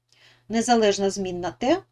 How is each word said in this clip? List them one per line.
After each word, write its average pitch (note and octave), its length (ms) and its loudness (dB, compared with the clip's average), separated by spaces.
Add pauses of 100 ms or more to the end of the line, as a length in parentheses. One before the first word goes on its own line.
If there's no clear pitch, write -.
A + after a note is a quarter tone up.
(500)
Незалежна G#3+ 600 2
змінна F3+ 420 -6
Т, E4+ 400 -2